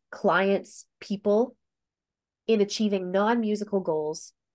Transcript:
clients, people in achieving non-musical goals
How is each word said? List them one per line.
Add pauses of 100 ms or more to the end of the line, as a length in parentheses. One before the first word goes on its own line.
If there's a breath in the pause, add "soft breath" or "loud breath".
(120)
clients, (140)
people (920)
in
achieving
non-musical
goals (200)